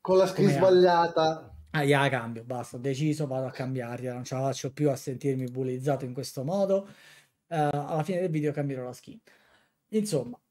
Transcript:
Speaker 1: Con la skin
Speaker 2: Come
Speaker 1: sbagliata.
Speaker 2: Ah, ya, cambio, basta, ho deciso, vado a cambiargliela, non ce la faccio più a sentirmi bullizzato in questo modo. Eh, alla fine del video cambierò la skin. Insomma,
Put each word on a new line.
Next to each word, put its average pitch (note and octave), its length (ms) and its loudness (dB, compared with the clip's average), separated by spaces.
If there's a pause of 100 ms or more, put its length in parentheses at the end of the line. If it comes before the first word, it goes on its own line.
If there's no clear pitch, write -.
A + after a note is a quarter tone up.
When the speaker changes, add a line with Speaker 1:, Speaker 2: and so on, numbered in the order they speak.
Speaker 1:
Con F#3 160 2
la F#3 80 6
skin - 200 0
Speaker 2:
Come C#3+ 120 4
Speaker 1:
sbagliata. E3+ 960 4 (140)
Speaker 2:
Ah, D3+ 140 0
ya, C#3 260 6
cambio, A#2 340 -4
basta, B2 340 -10
ho - 20 -10
deciso, D3 480 -2
vado C3 180 -4
a B2 60 -8
cambiargliela, B2 640 -6
non B2 80 -10
ce B2+ 100 -8
la C3 80 -2
faccio C3+ 320 -4
più D3 160 0
a C3 60 0
sentirmi C3 500 -4
bullizzato C3 600 -2
in B2 100 -8
questo C3 280 -8
modo. G3 440 0 (640)
Eh, E3 60 -6
alla D3 460 0
fine F3 180 -2
del F3+ 120 0
video D3+ 200 0
cambierò C#3 320 -4
la B2 100 -10
skin. - 260 -20 (680)
Insomma, G3+ 600 -2